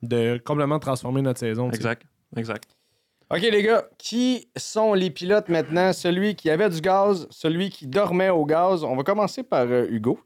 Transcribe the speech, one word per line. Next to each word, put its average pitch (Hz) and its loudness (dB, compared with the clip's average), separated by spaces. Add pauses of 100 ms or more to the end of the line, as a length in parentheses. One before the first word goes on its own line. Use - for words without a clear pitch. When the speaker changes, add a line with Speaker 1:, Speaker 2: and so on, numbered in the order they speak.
Speaker 1:
de 120 0
complètement 147 0
transformer 131 -2
notre 131 -2
saison, 117 -2
tu 120 -4
sais. - -4
Speaker 2:
Exact, 117 -4 (340)
exact. 113 -6 (680)
Speaker 3:
Ok, 170 0
les 208 2
gars, 220 2 (120)
qui 247 -2
sont 214 0
les 185 2
pilotes 190 0
maintenant ? 170 2
Celui 180 0
qui - -2
avait 185 2
du 165 -4
gaz, 190 2
celui 170 -2
qui - -16
dormait 185 2
au 165 2
gaz. 170 2
On 127 -2
va 135 -4
commencer 202 -2
par, 131 0
euh, 123 2
Hugo, 113 -2